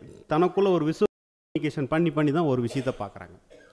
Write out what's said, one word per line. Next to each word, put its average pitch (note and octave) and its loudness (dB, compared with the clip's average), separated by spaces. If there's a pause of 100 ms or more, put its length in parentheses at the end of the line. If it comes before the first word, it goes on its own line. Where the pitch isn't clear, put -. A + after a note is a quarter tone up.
(280)
தனக்குள்ள F3+ 2
ஒரு E3+ 2
விசுவல் D#3+ 0
communication - -6
பண்ணி E3 2
பண்ணி D3 2
தான் D#3+ 2
ஒரு B2 0
விஷயத்தை B2 -2
பார்க்குறாங்க. F#2+ -12 (360)